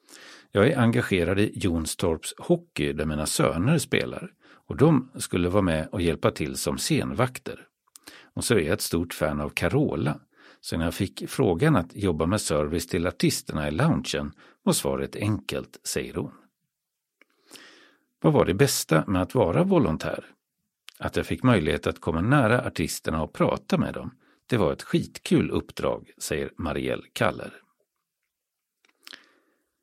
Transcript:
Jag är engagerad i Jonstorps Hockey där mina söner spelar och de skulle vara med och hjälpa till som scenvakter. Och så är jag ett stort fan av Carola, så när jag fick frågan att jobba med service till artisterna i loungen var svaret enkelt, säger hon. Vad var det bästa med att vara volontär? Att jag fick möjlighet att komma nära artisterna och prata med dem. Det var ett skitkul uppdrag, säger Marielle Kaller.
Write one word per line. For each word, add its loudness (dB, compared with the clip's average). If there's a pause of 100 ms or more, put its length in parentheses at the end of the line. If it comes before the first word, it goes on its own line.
(520)
Jag 6
är 2
engagerad 2
i 2
Jonstorps -2
Hockey -2
där -2
mina -2
söner 2
spelar -2 (360)
och -8
de 4
skulle -2
vara 2
med 2
och -4
hjälpa 2
till -4
som -4
scenvakter. -4 (640)
Och -6
så 2
är 4
jag 0
ett -2
stort -2
fan -2
av -4
Carola, 0 (420)
så -6
när 0
jag -2
fick -6
frågan 2
att -2
jobba 0
med 0
service -2
till -2
artisterna -2
i -2
loungen 0 (320)
var 4
svaret -2
enkelt, -4
säger -6
hon. -6 (1900)
Vad 6
var 6
det 2
bästa 2
med 2
att -2
vara 4
volontär? 0 (760)
Att -6
jag 0
fick -4
möjlighet 2
att -4
komma -2
nära 2
artisterna -4
och -6
prata -2
med 0
dem. -10 (360)
Det 0
var 2
ett -14
skitkul -2
uppdrag, -4
säger -4
Marielle -4
Kaller. -2 (2250)